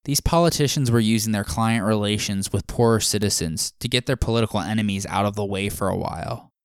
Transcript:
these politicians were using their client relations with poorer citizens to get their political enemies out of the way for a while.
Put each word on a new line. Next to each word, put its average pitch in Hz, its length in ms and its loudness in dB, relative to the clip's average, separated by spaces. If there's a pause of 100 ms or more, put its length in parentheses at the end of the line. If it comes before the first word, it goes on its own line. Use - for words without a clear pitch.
these 143 160 0
politicians 151 720 2
were 117 80 6
using 110 320 2
their 101 120 0
client 113 400 0
relations 104 680 0
with 98 160 -4
poorer 113 320 4
citizens 95 800 -2
to 123 80 -6
get 123 180 0
their 131 100 0
political 113 440 0
enemies 98 460 -2
out 98 200 0
of 101 80 0
the 104 100 -2
way 98 240 -2
for 98 200 -2
a 95 80 -2
while. - 540 -6 (140)